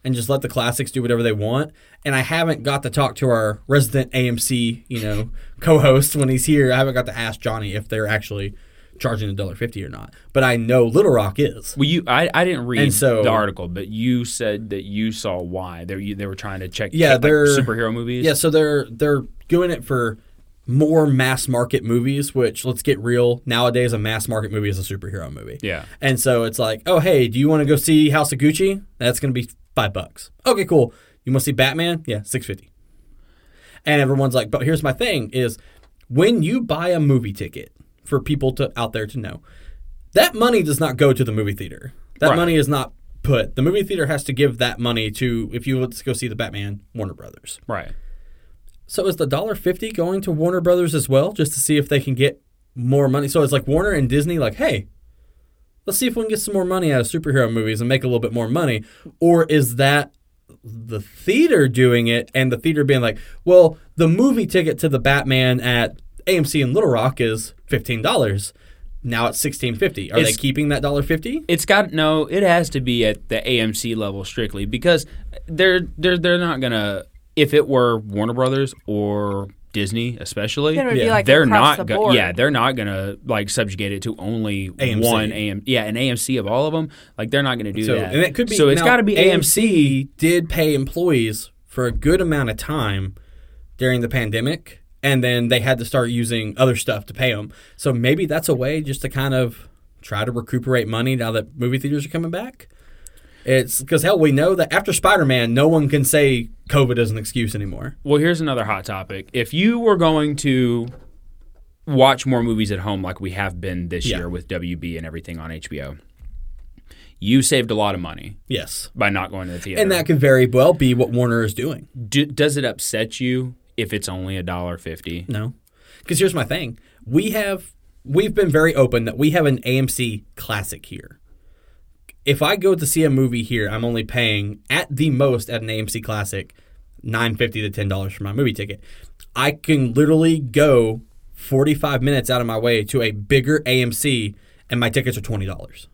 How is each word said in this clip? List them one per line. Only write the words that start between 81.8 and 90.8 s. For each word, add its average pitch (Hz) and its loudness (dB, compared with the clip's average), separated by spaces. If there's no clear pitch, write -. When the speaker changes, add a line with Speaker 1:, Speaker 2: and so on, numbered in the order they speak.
Speaker 3:
the - -2
Speaker 2:
go-, 202 0
Speaker 3:
board. 208 4
Speaker 2:
yeah, 95 2
they're 120 2
not 131 0
gonna, 101 -6
like, 107 -2
subjugate 101 -4
it 101 -8
to - -6
only 104 -4
Speaker 1:
A 131 -2
M 107 0
C. 113 2
Speaker 2:
one 110 2
A 104 -4
M, 98 -8
yeah, 120 0
an 107 -4
A 131 0
M 120 -2
C 131 -2
of 104 -4
all 123 0
of 156 -4
'em. 156 -4
Like, 110 -6
they're 139 2
not 131 -2
gonna 107 -6
do 107 -4
Speaker 1:
So, 117 0
Speaker 2:
that. 98 -4
Speaker 1:
and 151 2
it 180 0
could 240 0
be, - -4
Speaker 2:
So 151 4
it's 139 4
Speaker 1:
now, 170 0
Speaker 2:
gotta 240 6
be 208 2
A 185 6
M 175 2
C. - 2
Speaker 1:
A - 4
M 220 2
C 139 2
did 170 2
pay 156 2
employees 135 -2